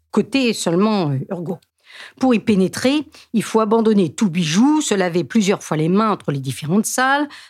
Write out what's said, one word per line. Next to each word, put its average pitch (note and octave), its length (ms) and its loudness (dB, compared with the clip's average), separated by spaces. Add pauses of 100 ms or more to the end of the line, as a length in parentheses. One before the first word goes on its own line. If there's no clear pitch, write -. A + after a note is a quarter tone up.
(120)
Côté A#3 400 0
seulement, F#3+ 600 0
euh, C3 80 -2 (100)
Urgo. F3+ 300 -8 (600)
Pour B3+ 140 4
y G#3+ 60 2
pénétrer, A3+ 640 0 (300)
il A3 100 0
faut - 160 0
abandonner G#3+ 540 2
tout G#3+ 160 0
bijou, F#3 520 2
se C#4+ 120 -4
laver F3+ 300 -2
plusieurs F#3 400 0
fois D#3 140 -4
les D#3+ 120 0
mains G#3 220 0
entre E3+ 200 -6
les C#3+ 80 -4
différentes C#3+ 460 -4
salles, C#4 420 -2 (220)